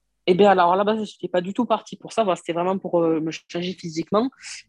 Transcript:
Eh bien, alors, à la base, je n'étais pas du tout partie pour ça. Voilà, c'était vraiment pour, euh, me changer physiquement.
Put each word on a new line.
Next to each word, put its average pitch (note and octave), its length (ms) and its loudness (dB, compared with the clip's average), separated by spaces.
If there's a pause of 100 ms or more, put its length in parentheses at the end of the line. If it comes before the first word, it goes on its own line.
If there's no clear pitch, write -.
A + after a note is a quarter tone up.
(260)
Eh F#3 80 4
bien, G3 160 6
alors, F3+ 220 6
à F#3 60 2
la G3+ 80 0
base, A3 140 0
je G#3 180 -8
n'étais F#3 100 -8
pas F3+ 140 -2
du F#3 120 -8
tout B3 120 -2
partie G#3+ 320 -4
pour - 160 -18
ça. A3+ 100 0
Voilà, F3+ 140 0
c'était - 160 -8
vraiment F3+ 240 0
pour, F3 260 0
euh, D#3+ 160 2
me D#3+ 120 -4
changer F3+ 420 -8
physiquement. F#3 560 -2 (400)